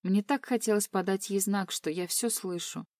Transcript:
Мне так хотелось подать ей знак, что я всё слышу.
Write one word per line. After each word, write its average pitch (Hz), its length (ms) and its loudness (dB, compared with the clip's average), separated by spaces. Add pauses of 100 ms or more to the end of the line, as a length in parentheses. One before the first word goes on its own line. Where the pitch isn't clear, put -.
Мне 190 200 4
так 277 240 -2
хотелось 220 420 2
подать 190 420 0
ей 196 80 2
знак, 196 320 0
что - 180 -4
я 175 200 -2
всё - 200 0
слышу. 175 580 -4 (140)